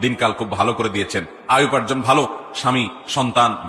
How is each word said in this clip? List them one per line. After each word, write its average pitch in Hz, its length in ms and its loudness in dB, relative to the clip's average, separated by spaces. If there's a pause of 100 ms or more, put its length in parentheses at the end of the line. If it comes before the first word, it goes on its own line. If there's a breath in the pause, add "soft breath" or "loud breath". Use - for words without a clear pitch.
দিনকাল 120 320 2
খুব 104 180 -6
ভালো 113 220 2
করে 110 160 -2
দিয়েছেন, 98 340 -4 (240)
আয় 135 180 6
উপার্জন 131 360 0
ভালো, 135 220 4 (320)
স্বামী, 127 300 0 (220)
সন্তান, 120 500 2 (120)